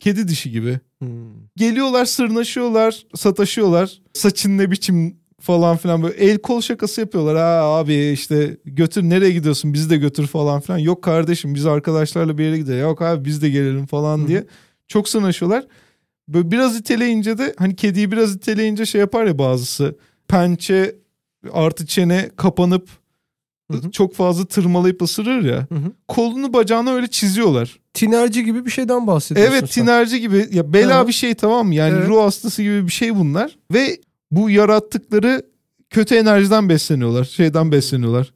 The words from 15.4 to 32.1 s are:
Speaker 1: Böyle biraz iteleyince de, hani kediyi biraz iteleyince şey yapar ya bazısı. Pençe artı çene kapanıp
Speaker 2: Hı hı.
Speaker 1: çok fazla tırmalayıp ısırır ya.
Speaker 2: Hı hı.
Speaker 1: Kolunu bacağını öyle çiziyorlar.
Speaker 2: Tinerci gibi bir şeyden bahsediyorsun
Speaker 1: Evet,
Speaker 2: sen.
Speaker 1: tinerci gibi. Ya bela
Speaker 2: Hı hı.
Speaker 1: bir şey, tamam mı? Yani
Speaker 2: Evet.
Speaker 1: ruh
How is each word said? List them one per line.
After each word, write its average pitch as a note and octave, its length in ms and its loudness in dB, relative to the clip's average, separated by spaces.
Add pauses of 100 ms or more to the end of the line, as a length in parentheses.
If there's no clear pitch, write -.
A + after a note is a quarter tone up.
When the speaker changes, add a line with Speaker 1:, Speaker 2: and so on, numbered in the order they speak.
Speaker 1:
Böyle E3 240 0
biraz A#3+ 280 2
iteleyince A3 580 -2
de, C4+ 200 -6
hani F#3 180 -2
kediyi G3+ 360 -2
biraz A3 240 0
iteleyince G#3+ 500 -4
şey G#3 160 0
yapar A3 240 0
ya E3 120 0
bazısı. C3 580 -2 (320)
Pençe F#3 680 0 (560)
artı D#3+ 340 -2
çene F3+ 500 0
kapanıp F#3 540 0 (840)
Speaker 2:
Hı C#3+ 60 -6
hı. D#3 140 -10
Speaker 1:
çok F#3+ 240 -2
fazla F3+ 300 0
tırmalayıp F3+ 560 0
ısırır A3 420 -2
ya. B2+ 140 0
Speaker 2:
Hı C#3 180 -6
hı. D#3 160 -6 (160)
Speaker 1:
Kolunu A#3+ 460 -2
bacağını A#3 400 0
öyle B3 140 -2
çiziyorlar. F#3+ 720 0 (140)
Speaker 2:
Tinerci A#3 520 0
gibi A#3 200 -4
bir A#3 60 -4
şeyden B3 360 -2
bahsediyorsun G3 460 2
Speaker 1:
Evet, B3 180 0
Speaker 2:
sen. A#3+ 120 0
Speaker 1:
tinerci A#3+ 380 2
gibi. G#3 300 0
Ya E3 220 0
bela B3+ 260 6
Speaker 2:
Hı B3+ 40 4
hı. A3+ 40 2
Speaker 1:
bir A#3+ 60 0
şey, A#3+ 200 -2
tamam A3 340 0
mı? E3 80 2
Yani D#3 220 2
Speaker 2:
Evet. F#3 100 0
Speaker 1:
ruh A3 160 4